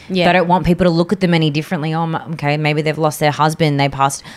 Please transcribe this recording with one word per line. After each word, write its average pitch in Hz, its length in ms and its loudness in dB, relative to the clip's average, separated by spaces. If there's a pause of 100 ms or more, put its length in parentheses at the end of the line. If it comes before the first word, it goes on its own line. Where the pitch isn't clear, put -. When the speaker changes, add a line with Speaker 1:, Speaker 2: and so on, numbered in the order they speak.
(100)
Speaker 1:
Yeah. 180 160 0
Speaker 2:
They 175 120 6
don't 175 100 2
want 170 180 2
people 175 180 2
to 180 60 4
look 170 240 0
at 190 60 -2
them 175 120 2
any 160 180 2
differently. 151 440 -4
"Oh, 165 80 -2
m-, 160 160 -4 (140)
okay, 147 260 -2
maybe 151 240 0
they've 147 160 -4
lost 151 220 -2
their 147 100 2
husband, 151 500 0
they 139 80 2
passed." 139 340 -2 (140)